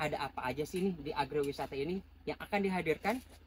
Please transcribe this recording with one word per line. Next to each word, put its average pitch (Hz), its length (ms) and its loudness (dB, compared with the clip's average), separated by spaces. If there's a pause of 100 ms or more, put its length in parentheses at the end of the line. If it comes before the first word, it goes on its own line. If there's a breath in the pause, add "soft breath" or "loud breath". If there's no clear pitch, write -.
ada 147 320 0
apa 127 160 -4
aja 135 160 0
sih 185 160 -2
nih 190 160 2
di 147 160 -6
agrowisata 143 640 0
ini 170 240 0 (240)
yang - 160 -4
akan 202 240 0
dihadirkan? 185 560 2 (260)